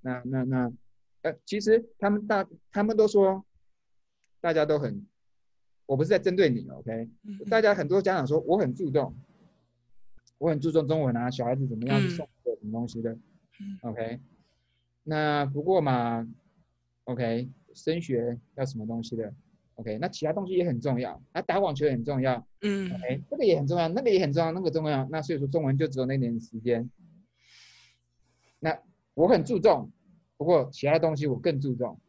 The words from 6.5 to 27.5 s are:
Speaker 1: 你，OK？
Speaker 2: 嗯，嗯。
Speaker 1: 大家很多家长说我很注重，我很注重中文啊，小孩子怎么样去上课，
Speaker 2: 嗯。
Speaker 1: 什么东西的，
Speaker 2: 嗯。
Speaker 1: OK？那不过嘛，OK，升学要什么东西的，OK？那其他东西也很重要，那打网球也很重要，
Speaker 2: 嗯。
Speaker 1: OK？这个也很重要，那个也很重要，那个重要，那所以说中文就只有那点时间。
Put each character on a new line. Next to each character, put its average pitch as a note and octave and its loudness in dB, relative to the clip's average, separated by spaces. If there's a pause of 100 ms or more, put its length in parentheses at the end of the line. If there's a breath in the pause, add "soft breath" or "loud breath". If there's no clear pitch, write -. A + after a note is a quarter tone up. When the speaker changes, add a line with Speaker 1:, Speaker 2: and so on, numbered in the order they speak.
Speaker 1:
你， A2+ -2
OK？ - -10 (300)
Speaker 2:
嗯， G#3 -14
嗯。 - -12
Speaker 1:
大 A3 4
家 G#3 6
很 F3 0
多 F#3+ 2
家 F#3+ 2
长 D3 0
说 C#3+ 2
我 E3+ 2
很 C3 0
注 E3 -4
重， C3 0 (1200)
我 D#3+ 0
很 D3+ -2
注 D#3 -2
重 D3+ 2
中 D#3+ 2
文 B2 0
啊， A#2+ -2
小 C3 -4
孩 B2 0
子 C3+ -2
怎 A2+ -6
么 A#2+ -6
样 G3+ 2
去 F#3+ 2
上 F3 -6
课， - -8
Speaker 2:
嗯。 A2 -6
Speaker 1:
什 G#2 -10
么 - -6
东 A#2 -4
西 A2+ -10
的， A2+ -4
Speaker 2:
嗯。 G2+ -16
Speaker 1:
OK？ A#2 -8 (840)
那 D3+ 0
不 C#3 -4
过 F3+ 2
嘛， A#2+ 0 (800)
OK， B2 -4 (240)
升 E3 -2
学 A#2+ -2 (160)
要 C3+ -4
什 C3 -8
么 G#2+ -8
东 A#2 -6
西 A2+ -8
的， A2 -6 (400)
OK？ A2 -8
那 D#3+ -4
其 F#3 -8
他 D3+ -2
东 G3 -4
西 F#3+ -6
也 F3+ 2
很 C3 -2
重 C3 -2
要， F2+ -8 (140)
那 E3+ -4
打 F3+ 0
网 F3+ 2
球 C#3+ 0
也 C#3+ 4
很 A#2 -2
重 C3+ -2
要， B2+ 0 (140)
Speaker 2:
嗯。 G3 -2
Speaker 1:
OK？ C3+ -4
这 C#4+ -6
个 D4 0
也 F3 6
很 C#3+ -2
重 E3+ 0
要， E3 2
那 F#3+ -2
个 B3+ 0
也 F#3+ 6
很 C#3+ 2
重 E3 2
要， E3 -2
那 F3+ -4
个 F3 0
重 D#3 -2
要， C3+ 0
那 D#3 -4
所 D3+ -4
以 C#3 -2
说 C#3 -2
中 D#3 0
文 C3+ 2
就 D3 0
只 C3 -6
有 B2+ 0
那 C3+ 0
点 A#2 0
时 - -16
间。 A#2+ 0 (1700 soft breath)